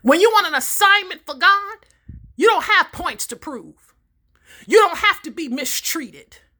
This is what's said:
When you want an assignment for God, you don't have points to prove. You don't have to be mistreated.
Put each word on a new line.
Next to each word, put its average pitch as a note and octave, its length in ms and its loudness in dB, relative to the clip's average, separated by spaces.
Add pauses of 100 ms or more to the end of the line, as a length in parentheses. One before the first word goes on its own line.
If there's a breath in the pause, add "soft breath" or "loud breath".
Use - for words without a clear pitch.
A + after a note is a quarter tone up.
When D4+ 200 2
you A4+ 100 6
want G4+ 160 2
an D4+ 80 -4
assignment F#4+ 680 0
for D4 100 -10
God, G4 500 0 (520)
you F4 100 2
don't G4+ 160 2
have G4 300 0
points E4 340 -8
to A#3+ 80 -14
prove. G3+ 580 -16 (720 soft breath)
You G4 120 4
don't F4 220 4
have - 240 0
to D4+ 80 -12
be D4 180 -10
mistreated. B3+ 880 -8 (220)